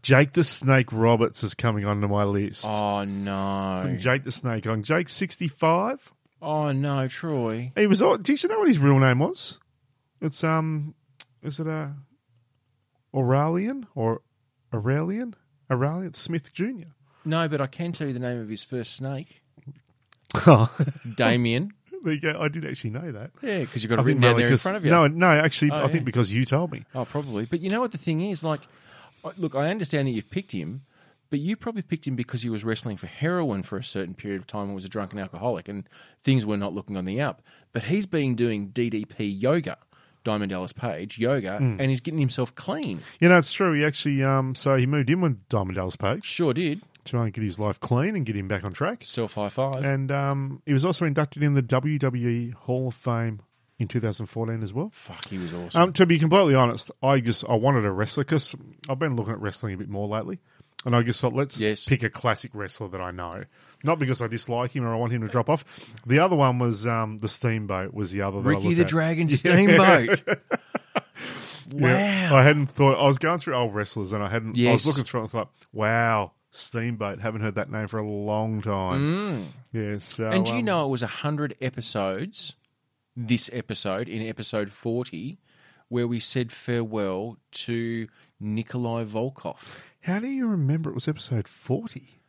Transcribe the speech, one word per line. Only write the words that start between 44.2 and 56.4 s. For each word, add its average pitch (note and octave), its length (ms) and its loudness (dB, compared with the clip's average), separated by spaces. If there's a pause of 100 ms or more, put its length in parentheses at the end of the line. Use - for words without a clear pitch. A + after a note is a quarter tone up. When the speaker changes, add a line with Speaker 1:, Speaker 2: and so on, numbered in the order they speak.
Speaker 1:
um, C3+ 320 2
so C3+ 200 2
he B2+ 100 4
moved C#3 240 2
in F3+ 120 4
with C3 280 0
Diamond F#2+ 280 0
Dallas F#2 180 -4
Page. G2 300 -2
Speaker 2:
Sure D#3 280 0
did. E3 280 -2 (240)
Speaker 1:
To - 60 -10
try A#2 120 0
and A2 100 0
get A2 80 -6
his G2 160 -2
life G#2 220 -2
clean E3+ 380 0
and C#3 80 -2
get G#2+ 100 -4
him F#2+ 140 -4
back G2+ 160 -2
on F#2 80 -6
track. G3+ 320 -4
Speaker 2:
Self - 300 -4
high G#2 120 -2
five. C3+ 380 -2
Speaker 1:
And, C3+ 260 -2
um, C#3 540 -2
he D3 80 2
was C3+ 100 4
also F3 220 2
inducted D3 360 0
in D3 120 2
the C#3 80 4
W C3 360 0
W B2 300 0
E A#2+ 220 -2
Hall B2+ 400 -4
of A#2+ 60 -10
Fame A#2 440 -2 (400)
in A2+ 80 -2
two A#2+ 140 -2
thousand A2 240 -4
fourteen A2+ 360 -6
as G2+ 120 -8
well. E3+ 180 -4
Speaker 2:
Fuck, - 380 -12
he G2 80 -8
was E2+ 160 -6
awesome. F2 300 0
Speaker 1:
Um, F#3 100 2
to F#3+ 120 8
be E3+ 140 4
completely D#3+ 340 6